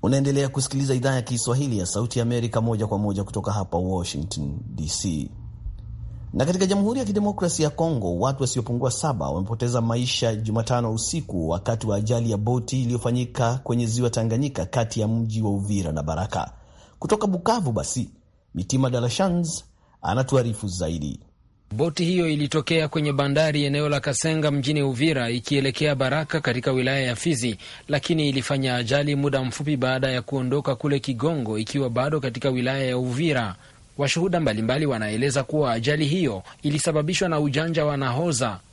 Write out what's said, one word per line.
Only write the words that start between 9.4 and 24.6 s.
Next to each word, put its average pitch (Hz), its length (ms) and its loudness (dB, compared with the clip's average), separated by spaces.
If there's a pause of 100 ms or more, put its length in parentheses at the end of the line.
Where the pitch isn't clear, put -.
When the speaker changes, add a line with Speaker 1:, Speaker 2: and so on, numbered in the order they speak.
Speaker 1:
maisha 117 540 0
Jumatano 113 580 0
usiku 98 560 -2
wakati 110 380 0
wa 101 100 2
ajali 117 340 0
ya 107 60 0
boti 123 440 0
iliyofanyika 120 800 0
kwenye 120 220 0
ziwa 117 240 2
Tanganyika 113 560 0
kati 113 360 -2
ya 104 60 2
mji 113 340 0
wa 107 80 2
Uvira 98 420 0
na 78 120 -2
Baraka. 80 480 -2 (480)
Kutoka 214 280 0
Bukavu 185 440 2
basi, 107 380 -4 (460)
Mitima 131 340 0
Dalashans 160 760 0 (360)
anatuarifu 117 680 0
zaidi. 82 520 -4 (520)
Speaker 2:
Boti 156 340 0
hiyo 175 240 2
ilitokea 151 580 0
kwenye 147 260 0
bandari 147 520 2
eneo 147 240 0
la 143 100 2
Kasenga 151 520 0
mjini 143 300 2